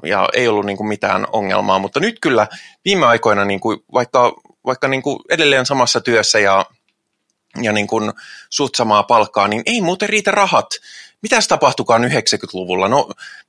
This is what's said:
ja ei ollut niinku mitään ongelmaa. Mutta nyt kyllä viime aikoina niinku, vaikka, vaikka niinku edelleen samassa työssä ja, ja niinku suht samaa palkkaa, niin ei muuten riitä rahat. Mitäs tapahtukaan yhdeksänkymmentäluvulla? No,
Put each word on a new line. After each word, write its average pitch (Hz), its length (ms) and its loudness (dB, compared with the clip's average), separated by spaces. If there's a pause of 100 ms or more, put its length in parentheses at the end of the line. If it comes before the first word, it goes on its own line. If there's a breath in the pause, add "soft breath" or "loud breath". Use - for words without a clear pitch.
ja 95 320 0
ei 123 140 2
ollut 104 180 0
niinku 101 180 -6
mitään 101 480 -2
ongelmaa. 98 460 0
Mutta 98 220 -4
nyt 226 200 -2
kyllä 117 260 2 (380 loud breath)
viime 190 220 2
aikoina 110 380 2
niinku, 101 480 -4
vaikka, 123 400 2 (340)
vaikka 131 220 -2
niinku 135 420 -4
edelleen 143 360 2
samassa 127 340 0
työssä 113 380 2
ja, 98 280 2 (960)
ja 107 100 0
niinku 107 280 -2 (500 loud breath)
suht 135 240 -4
samaa 107 280 2
palkkaa, 104 460 2
niin 107 180 -2
ei 233 160 -2
muuten 185 260 -2
riitä 214 220 -2
rahat. 190 360 2 (560 loud breath)
Mitäs 220 260 0
tapahtukaan 123 560 2
yhdeksänkymmentäluvulla? 95 840 -2
No, 131 220 0 (380 loud breath)